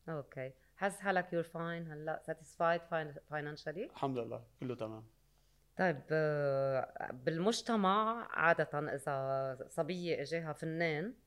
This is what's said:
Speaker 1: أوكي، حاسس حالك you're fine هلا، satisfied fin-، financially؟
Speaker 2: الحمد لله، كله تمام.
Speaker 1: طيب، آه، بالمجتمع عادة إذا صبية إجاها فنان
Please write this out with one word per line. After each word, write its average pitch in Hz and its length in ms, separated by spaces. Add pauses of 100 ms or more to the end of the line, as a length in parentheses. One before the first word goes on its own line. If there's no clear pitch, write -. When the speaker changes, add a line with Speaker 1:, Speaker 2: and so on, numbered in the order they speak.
Speaker 1:
أوكي، 135 420 (240)
حاسس 185 240
حالك 185 300
you're 165 240
fine 170 380
هلا، 156 400
satisfied 170 500 (100)
fin-، 151 280 (120)
financially؟ 151 600
Speaker 2:
الحمد 135 260
لله، 117 260 (160)
كله 123 160
تمام. 110 280 (720)
Speaker 1:
طيب، 170 240 (100)
آه، 143 1000
بالمجتمع 208 1200
عادة 160 480
إذا 135 920
صبية 165 520
إجاها 160 320
فنان 165 600 (140)